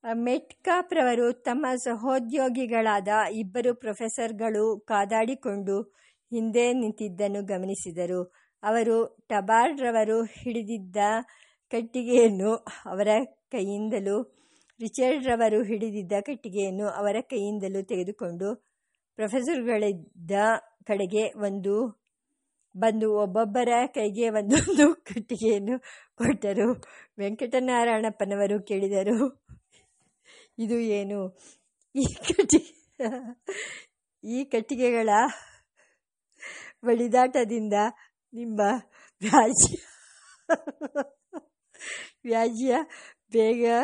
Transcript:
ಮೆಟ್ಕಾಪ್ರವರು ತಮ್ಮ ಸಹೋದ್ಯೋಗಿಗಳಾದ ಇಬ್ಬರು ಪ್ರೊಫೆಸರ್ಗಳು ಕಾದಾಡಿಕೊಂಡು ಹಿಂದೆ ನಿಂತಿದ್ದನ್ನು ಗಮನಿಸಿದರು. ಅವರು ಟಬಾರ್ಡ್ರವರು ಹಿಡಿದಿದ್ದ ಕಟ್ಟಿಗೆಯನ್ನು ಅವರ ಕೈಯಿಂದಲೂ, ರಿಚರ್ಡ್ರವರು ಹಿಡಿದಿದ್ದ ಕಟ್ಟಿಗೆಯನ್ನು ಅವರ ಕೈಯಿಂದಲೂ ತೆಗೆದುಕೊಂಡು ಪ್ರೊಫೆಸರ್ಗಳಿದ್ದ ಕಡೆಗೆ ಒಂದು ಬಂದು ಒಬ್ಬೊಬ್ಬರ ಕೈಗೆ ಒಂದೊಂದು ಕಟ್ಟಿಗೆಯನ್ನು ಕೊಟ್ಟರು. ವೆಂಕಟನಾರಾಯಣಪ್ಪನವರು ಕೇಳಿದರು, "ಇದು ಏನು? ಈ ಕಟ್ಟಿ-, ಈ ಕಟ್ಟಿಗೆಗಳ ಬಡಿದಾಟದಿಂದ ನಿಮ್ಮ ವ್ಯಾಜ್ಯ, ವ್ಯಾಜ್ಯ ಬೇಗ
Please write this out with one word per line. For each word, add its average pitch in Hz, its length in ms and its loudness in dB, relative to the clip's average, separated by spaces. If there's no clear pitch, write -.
ಮೆಟ್ಕಾಪ್ರವರು 247 1200 0
ತಮ್ಮ 254 340 -2
ಸಹೋದ್ಯೋಗಿಗಳಾದ 233 1200 0
ಇಬ್ಬರು 226 420 -2
ಪ್ರೊಫೆಸರ್ಗಳು 220 1040 -2
ಕಾದಾಡಿಕೊಂಡು 208 1120 -2
ಹಿಂದೆ 233 420 0
ನಿಂತಿದ್ದನ್ನು 208 720 -4
ಗಮನಿಸಿದರು. 180 880 -6
ಅವರು 226 680 0
ಟಬಾರ್ಡ್ರವರು 226 960 2
ಹಿಡಿದಿದ್ದ 214 720 -8
ಕಟ್ಟಿಗೆಯನ್ನು 226 920 2
ಅವರ 196 220 0
ಕೈಯಿಂದಲೂ, 208 1120 -6
ರಿಚರ್ಡ್ರವರು 240 840 0
ಹಿಡಿದಿದ್ದ 208 580 -4
ಕಟ್ಟಿಗೆಯನ್ನು 202 680 -6
ಅವರ 208 340 -2
ಕೈಯಿಂದಲೂ 202 640 -6
ತೆಗೆದುಕೊಂಡು 190 840 -6
ಪ್ರೊಫೆಸರ್ಗಳಿದ್ದ 214 1160 -2
ಕಡೆಗೆ 208 540 -2
ಒಂದು 202 640 -2
ಬಂದು 214 400 2
ಒಬ್ಬೊಬ್ಬರ 208 520 0
ಕೈಗೆ 220 440 -2
ಒಂದೊಂದು 285 640 4
ಕಟ್ಟಿಗೆಯನ್ನು 220 880 -2
ಕೊಟ್ಟರು. 220 680 0
ವೆಂಕಟನಾರಾಯಣಪ್ಪನವರು 220 1400 0
ಕೇಳಿದರು, 202 840 0
"ಇದು 226 160 -2
ಏನು? 202 640 -2
ಈ 277 80 0
ಕಟ್ಟಿ-, - 920 2
ಈ 240 200 -4
ಕಟ್ಟಿಗೆಗಳ 233 640 0
ಬಡಿದಾಟದಿಂದ 240 880 2
ನಿಮ್ಮ 226 280 -6
ವ್ಯಾಜ್ಯ, - 560 4
ವ್ಯಾಜ್ಯ 233 520 0
ಬೇಗ 233 340 4